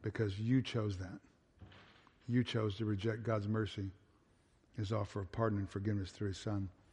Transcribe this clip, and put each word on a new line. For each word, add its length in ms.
because 380
you 240
chose 360
that. 200
You 160
chose 320
to 100
reject 380
God's 240
mercy, 420
his 160
offer 280
of 120
pardon 260
and 100
forgiveness 440
through 160
his 100
Son, 300